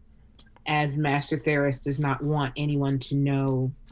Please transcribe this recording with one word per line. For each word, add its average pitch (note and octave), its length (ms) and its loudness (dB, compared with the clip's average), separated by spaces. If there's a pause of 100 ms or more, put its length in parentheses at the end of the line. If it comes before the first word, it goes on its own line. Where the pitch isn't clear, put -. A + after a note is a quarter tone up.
(680)
as D3+ 300 0
Master C#3+ 420 0
Theris C#3+ 440 2
does C#3 160 -2
not C#3 240 0
want D3 320 0
anyone C#3 440 0
to C#3 160 -6
know C3+ 560 2 (200)